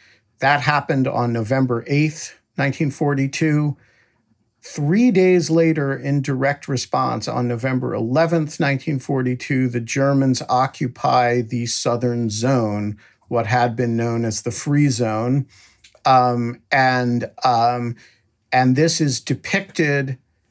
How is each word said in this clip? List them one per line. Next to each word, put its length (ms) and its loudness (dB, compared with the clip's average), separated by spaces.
That 220 2
happened 480 0
on 240 -2
November 560 -2
eighth, 500 -2
nineteen 360 -2
forty-two. 840 0
Three 480 2
days 400 4
later, 460 2
in 260 0
direct 460 -2
response, 580 -2
on 220 -2
November 440 -2
eleventh, 680 0
nineteen 400 -2
forty-two, 680 -2
the 120 -4
Germans 680 2
occupy 920 0
the 240 -4
southern 640 -2
zone, 680 0
what 200 -2
had 280 0
been 220 -2
known 280 -2
as 180 -4
the 100 -6
Free 380 2
Zone. 560 -2
Um, 560 2
and, 580 0
um, 500 0
and 220 4
this 260 2
is 200 0
depicted, 1000 -2